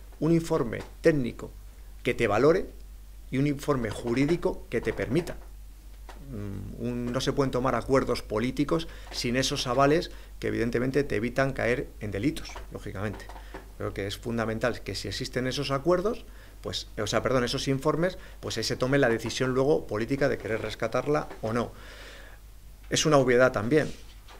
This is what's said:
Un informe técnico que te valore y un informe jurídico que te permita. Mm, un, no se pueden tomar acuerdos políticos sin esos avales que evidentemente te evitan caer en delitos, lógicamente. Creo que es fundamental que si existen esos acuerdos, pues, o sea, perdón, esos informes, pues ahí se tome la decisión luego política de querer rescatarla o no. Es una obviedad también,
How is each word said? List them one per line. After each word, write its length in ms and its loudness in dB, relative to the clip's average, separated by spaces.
Un 120 4
informe 500 2
técnico 500 4
que 100 2
te 140 4
valore 380 6
y 80 0
un 100 4
informe 420 0
jurídico 800 0
que 100 0
te 120 0
permita. 440 0
Mm, 540 -8
un, 280 -4
no 80 0
se 120 0
pueden 180 2
tomar 240 0
acuerdos 480 2
políticos 640 0
sin 240 0
esos 300 0
avales 440 6
que 80 -2
evidentemente 560 2
te 120 -2
evitan 360 2
caer 360 0
en 100 -4
delitos, 400 -2
lógicamente. 540 -6
Creo 160 -4
que 120 -2
es 120 -6
fundamental 640 0
que 120 -6
si 140 -6
existen 380 -4
esos 240 -2
acuerdos, 540 2
pues, 260 -6
o 60 0
sea, 160 2
perdón, 220 4
esos 240 -2
informes, 500 0
pues 180 -4
ahí 60 0
se 120 0
tome 220 4
la 100 6
decisión 460 0
luego 320 4
política 420 0
de 100 0
querer 220 -2
rescatarla 680 0
o 100 -2
no. 180 0
Es 160 2
una 120 8
obviedad 340 8
también, 400 2